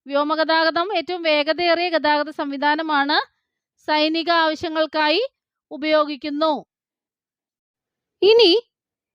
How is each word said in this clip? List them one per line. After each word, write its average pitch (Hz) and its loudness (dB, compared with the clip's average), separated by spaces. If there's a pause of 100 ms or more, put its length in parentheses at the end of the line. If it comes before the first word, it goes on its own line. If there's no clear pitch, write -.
വ്യോമഗതാഗതം 320 0
ഏറ്റവും 349 -6
വേഗതയേറിയ 320 0
ഗതാഗത 302 0
സംവിധാനമാണ്. 294 -2 (600)
സൈനിക 311 -2
ആവശ്യങ്ങൾക്കായി 311 0 (440)
ഉപയോഗിക്കുന്നു. 302 -2 (1600)
ഇനി 440 4 (440)